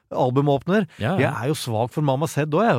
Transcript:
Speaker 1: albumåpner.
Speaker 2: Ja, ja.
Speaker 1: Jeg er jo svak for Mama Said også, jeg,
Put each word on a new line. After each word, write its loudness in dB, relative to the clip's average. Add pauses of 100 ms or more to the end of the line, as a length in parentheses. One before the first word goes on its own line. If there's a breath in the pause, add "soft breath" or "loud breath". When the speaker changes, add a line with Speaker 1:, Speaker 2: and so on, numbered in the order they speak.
(120)
Speaker 1:
albumåpner. 0 (140 loud breath)
Speaker 2:
Ja, 0
ja. 2
Speaker 1:
Jeg -8
er -6
jo 0
svak -4
for -4
Mama 0
Said -4
også, 2
jeg, 4